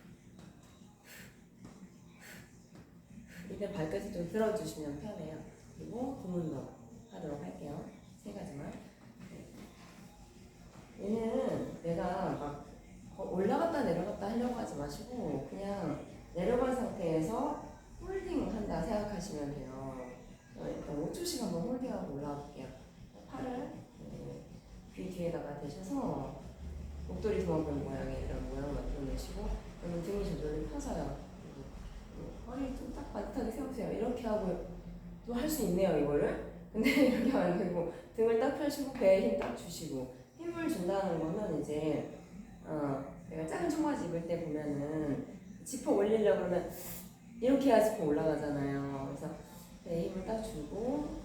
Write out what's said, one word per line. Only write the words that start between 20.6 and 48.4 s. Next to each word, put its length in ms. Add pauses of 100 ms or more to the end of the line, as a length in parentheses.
일단 300
오 140
초씩 320
한번 200
홀딩하고 520
올라가 260
볼게요. 260 (600)
팔을, 200 (500)
네, 420 (540)
귀 140
뒤에다가 500
대셔서 840 (680)
목도리 320
두번 260
뺀 180
모양의 420
이런 240
모양을 240
만들어내시고, 720 (340)
그러면 220
등이 220
저절로 420
펴져요. 500 (240)
그리고, 260 (520)
네, 280
허리를 280
좀 180
딱 200
반듯하게 380
세우세요. 400
이렇게 360
하고 380 (600)
또 80
할 160
수 140
있네요, 360
이거를. 520 (200)
근데 180
<laughs> 180
이렇게 240
하면 220
안 40
되고 360 (220)
등을 240
딱 180
펴시고 360
배에 380
힘 80
딱 160
주시고. 580 (240)
힘을 320
준다는 500
거는 420
이제, 580 (460)
어, 380 (260)
내가 180
작은 220
청바지 360
입을 220
때 160
보면은 840 (380)
지퍼 300
올리려고 480
그러면 280 (720)
이렇게 260
해야 160
지퍼 220
올라가잖아요. 1040